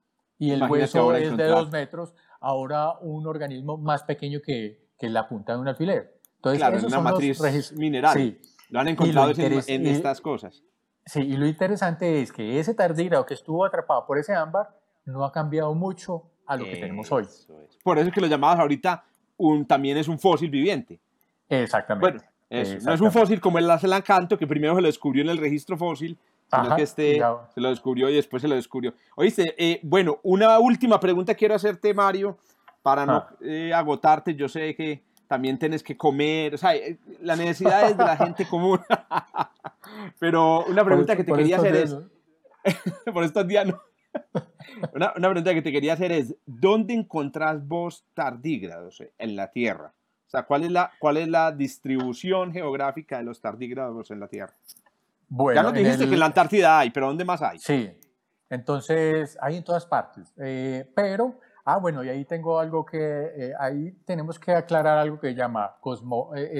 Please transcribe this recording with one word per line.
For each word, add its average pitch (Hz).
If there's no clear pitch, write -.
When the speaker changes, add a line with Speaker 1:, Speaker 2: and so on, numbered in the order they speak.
Speaker 1:
y 147
el 139
Speaker 2:
Imagínate 143
Speaker 1:
hueso 143
Speaker 2:
ahora 165
Speaker 1:
es 156
de 156
Speaker 2:
encontrar 160
Speaker 1:
dos 165
metros, 156
ahora 139
un 156
organismo 147
más 151
pequeño 143
que, 110
que 117
la 113
punta 113
de 120
un 135
alfiler. 156
Entonces, 135
Speaker 2:
Claro, 135
en -
Speaker 1:
esos 117
Speaker 2:
una 127
Speaker 1:
son -
los -
Speaker 2:
matriz 143
Speaker 1:
regis-, 143
Speaker 2:
mineral. 151
Speaker 1:
sí. 127
Speaker 2:
Lo 117
han 143
Speaker 1:
Y -
lo 165
Speaker 2:
encontrado 151
es 135
en, 165
Speaker 1:
interes-, 135
Speaker 2:
en 135
Speaker 1:
y 143
Speaker 2:
estas 143
cosas. 120
Speaker 1:
Sí, -
y 135
lo 143
interesante 170
es 113
que 117
ese 190
tardígrado 170
que 143
estuvo 165
atrapado 160
por 143
ese 170
ámbar 170
no 135
ha 139
cambiado 156
mucho 180
a 139
lo 120
que 95
tenemos 95
hoy. 117
Speaker 2:
Eso -
es. -
Por 175
eso 165
es 175
que 202
lo 170
llamabas 151
ahorita, 147
un, 151
también 139
es 156
un 160
fósil 170
viviente. 139
Speaker 1:
Exactamente. 113
Speaker 2:
Bueno, -
eso. -
No 120
es 98
un 98
Speaker 1:
Exactamente. 165
Speaker 2:
fósil 208
como 175
el 170
Lacelancanto, 190
que 160
primero 151
se 185
lo 175
descubrió 147
en 160
el 170
registro 151
fósil, 165
sino 127
Speaker 1:
Ajá, 135
Speaker 2:
que 151
este 147
Speaker 1:
ya. 120
Speaker 2:
se 123
lo 127
descubrió 127
y 143
después 139
se 147
lo 143
descubrió. 123
Oíste, 170
eh, 170
bueno, 165
una 214
última 233
pregunta 180
quiero 214
hacerte, 202
Mario, 196
para 139
no, 127
Speaker 1:
Ah. -
Speaker 2:
eh, 160
agotarte. 156
Yo 139
sé 156
que 151
también 131
tienes 156
que 139
comer, 151
o 143
sea, 170
eh, 160
las 165
necesidades 185
de 233
la 165
gente 175
común. 180
<laughs> -
Pero 165
una 190
Speaker 1:
Por 185
Speaker 2:
pregunta -
Speaker 1:
esto-, 202
Speaker 2:
que 185
te 175
Speaker 1:
por 147
Speaker 2:
quería 160
Speaker 1:
estos 185
Speaker 2:
hacer 156
Speaker 1:
días, 143
Speaker 2:
es, -
Speaker 1:
¿no? 233
Speaker 2:
<laughs> -
por 175
estos 175
días 190
no. 180
Una, 165
una 185
pregunta 180
que 160
te 147
quería 143
hacer 175
es, 131
¿dónde 196
encontrás 156
vos 170
tardígrados 117
en 107
la 98
Tierra? 95
O -
sea, 127
¿cuál 143
es 170
la, 180
cuál 151
es 165
la 160
distribución 139
geográfica 139
de 120
los 117
tardígrados 120
en 107
la 101
Tierra? 101
Speaker 1:
Bueno, 131
Speaker 2:
Ya 156
nos 233
Speaker 1:
en 233
Speaker 2:
dijiste 131
Speaker 1:
el 135
Speaker 2:
que -
en 175
la 160
Antártida 160
hay, 127
pero 135
¿dónde 160
más 175
hay? 87
Speaker 1:
Sí, 120
entonces 156
hay 151
en 170
todas 170
partes. -
Eh, 131
pero... 208
Ah, 170
bueno, 156
y 131
ahí 139
tengo 165
algo 160
que, 160
eh, 147
ahí 143
tenemos 165
que -
aclarar 160
algo 151
que 143
se 123
llama 117
cosmo-, 123
eh, 143